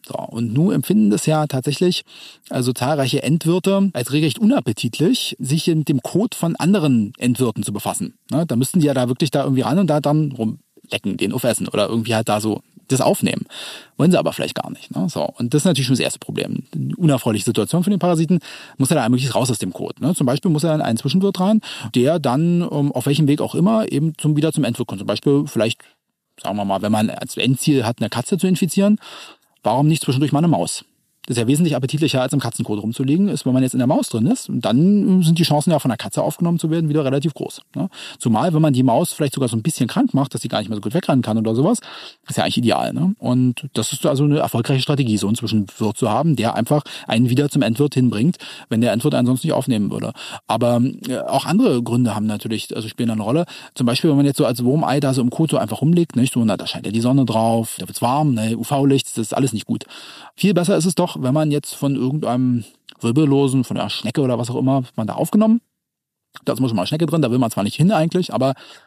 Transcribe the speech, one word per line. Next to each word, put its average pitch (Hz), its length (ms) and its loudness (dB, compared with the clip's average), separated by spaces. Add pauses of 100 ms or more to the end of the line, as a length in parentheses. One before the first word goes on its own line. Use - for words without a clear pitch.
So, - 100 -14
und 113 360 -6
nun 160 200 2
empfinden 202 380 2
das 202 160 0
ja 156 220 2
tatsächlich, 147 560 -2 (460)
also 127 220 -2
zahlreiche 131 520 0
Endwirte 180 680 2
als 123 180 -6
regelrecht 156 260 0
unappetitlich, 208 1000 0
sich 147 260 -2
mit 156 220 0
dem 139 140 0
Kot - 340 -2
von 165 180 -2
anderen 143 640 2
Endwirten 117 460 0
zu 107 80 -6
befassen. 98 420 -6 (160)
Ne, 160 160 0
da 131 80 -2
müssten 127 240 2
die 151 80 4
ja 143 80 2
da 123 140 0
wirklich 123 240 -2
da 143 100 2
irgendwie 131 200 2
ran 131 180 2
und 180 80 2
da 151 100 2
dann 151 320 0
rumlecken, 110 840 -6
den 95 160 -2
aufessen 123 340 -2
oder 104 220 -2
irgendwie 113 260 -2
halt 110 140 -2
da 107 120 0
so 107 200 -2 (260)
das 131 140 0
aufnehmen. - 460 0 (500)
Wollen 170 160 4
sie 170 60 4
aber - 140 0
vielleicht - 220 -6
gar - 160 -8
nicht, - 240 -14
ne? 180 140 -2
So, 78 160 -4 (120)
und 120 160 -6
das 147 100 4
ist - 40 0
natürlich 139 220 0
schon 131 80 4
das 73 80 0
erste - 160 -4
Problem. - 420 -6 (100)
Eine 143 240 -4
unerfreuliche 120 480 0
Situation 117 380 0
für 196 80 0
den 202 80 0
Parasiten. 170 400 2 (400)
Muss 131 140 2
er - 20 4
da 123 140 2
möglichst 127 260 0
raus 120 160 2
aus 117 80 -2
dem 92 140 -6
Kot, - 280 -10
ne? 151 140 0
Zum 139 120 0
Beispiel 139 240 0
muss 147 120 2
er 160 140 0
in 156 40 0
einen 113 160 -2
Zwischenwirt 185 440 0
rein, 208 200 4 (360)
der 147 240 2
dann, 160 420 2
ähm, 147 300 -2
auf - 140 -4
welchem 143 200 2
Weg 147 140 2
auch - 160 -4
immer, 220 340 2
eben 156 260 -2
zum, 151 200 0
wieder 151 160 2
zum 151 100 -2
Endwirt 120 260 -2
kommt. 95 120 -8
Zum 101 80 -10
Beispiel 143 380 0
vielleicht, 113 360 -2 (600)
sagen 101 140 -4
wir 101 80 -4
mal, 98 160 -2
wenn 104 120 0
man 107 180 2
als - 260 -10
Endziel 127 480 2
hat, 117 160 -4
eine 107 80 -2
Katze 127 300 -4
zu 190 80 0
infizieren, 196 520 2 (640)
warum 127 240 2
nicht 156 160 2
zwischendurch 139 300 0
mal 151 60 2
eine 170 100 2
Maus? 87 360 -2 (420)
Das 120 100 -2
ist 120 60 0
ja 107 40 -2
wesentlich 151 300 2
appetitlicher, 135 460 0
als 131 100 -2
im 143 80 2
Katzenkot 107 420 -4
rumzuliegen, 139 460 0
ist, - 160 -4
wenn 131 80 0
man 131 100 4
jetzt 127 120 0
in 127 60 -2
der 123 60 2
Maus 214 220 0
drin 113 180 0
ist, 247 240 0
dann 185 720 2
sind 165 160 2
die 175 40 4
Chancen, 151 280 2
ja, 156 80 4
von 131 120 -2
der 104 80 -2
Katze - 240 -6
aufgenommen 170 360 -2
zu 160 120 -2
werden, 165 180 0
wieder 151 160 0
relativ 139 300 0
groß, - 260 -10 (160)
ne? 185 140 -4 (280)
Zumal, 131 360 2
wenn 156 80 4
man 151 100 4
die 123 100 2
Maus 135 300 2
vielleicht 147 220 -2
sogar 127 160 0
so - 40 -6
ein 113 80 -2
bisschen 127 260 -2
krank 254 260 0
macht, 135 180 0
dass 113 80 -6
sie 117 80 -6
gar 110 120 -2
nicht 101 100 -6
mehr 107 60 -4
so 101 40 -6
gut 107 140 -6
wegrennen 156 260 2
kann 110 160 0
oder 110 180 0
sowas, 175 260 2 (460)
ist - 120 -6
ja 82 60 2
eigentlich - 120 -2
ideal, 71 380 0
ne? 185 240 0
Und 127 560 0
das - 180 -4
ist 143 140 -4
also 139 180 2
eine 147 140 4
erfolgreiche 123 420 0
Strategie, 127 380 0
so 98 80 -2
einen 110 100 2
Zwischenwirt 107 640 -2
zu 120 100 0
haben, 139 260 2
der 110 200 0
einfach 147 280 0 (240)
einen 117 220 2
wieder 143 220 2
zum - 100 0
Endwirt 127 320 0
hinbringt, 127 460 2 (320)
wenn 113 100 0
der 117 120 2
Endwirt 143 220 0
einen 123 120 2
sonst 127 180 0
nicht 160 80 0
aufnehmen 110 380 0
würde. - 240 -6 (320)
Aber, 120 340 2 (280)
äh, 123 100 -4
auch - 260 -2
andere 156 380 2
Gründe 117 320 0
haben 107 100 -2
natürlich, 107 500 -4
also 110 140 -8
spielen 117 220 -4
eine 110 100 -2
Rolle. 131 240 0 (300)
Zum 127 120 0
Beispiel, 123 220 2
wenn 143 80 4
man 143 80 4
jetzt 139 140 2
so 143 80 4
als 120 180 -2
Wurmei 135 340 2
da 139 140 0
so 131 80 0
im 120 80 2
Kot 160 220 0
so 147 80 0
einfach 107 240 -4
rumliegt, 170 340 2
nicht? 127 160 2
So, 123 100 2
na, 104 140 2
da 85 100 -8
scheint - 200 -8
ja 95 60 -6
die 113 100 0
Sonne 131 240 4
drauf, 113 520 0
da 92 80 -8
wird's - 140 -10
warm, 139 320 2
ne? 113 240 -2
U-V-Licht, 139 520 2
das - 100 -10
ist 110 160 -4
alles 131 180 0
nicht 107 140 -6
gut. 113 180 -6 (500)
Viel 190 200 2
besser 175 200 2
ist 160 120 2
es 190 80 0
doch, 175 260 -2
wenn 131 140 0
man 156 160 2
jetzt 147 240 -2
von 139 220 -2
irgendeinem 127 640 0 (380)
Wirbellosen, 139 640 2
von 98 120 -6
einer 90 140 -4
Schnecke - 300 -4
oder 123 180 2
was 117 120 -4
auch 127 40 -6
immer, 131 300 0
wird - 120 -18
man 110 120 -4
da - 60 -6
aufgenommen. 220 460 2 (840)
Da 139 80 -2
ist 117 80 -4
schon 131 160 0
mal 90 60 0
eine - 40 -4
Schnecke 156 200 -2
drin, 156 160 0
da 117 100 0
will 127 60 2
man 120 120 2
zwar 101 140 -4
nicht 104 100 -4
hin 165 160 4
eigentlich, 170 420 0
aber 131 220 0 (320)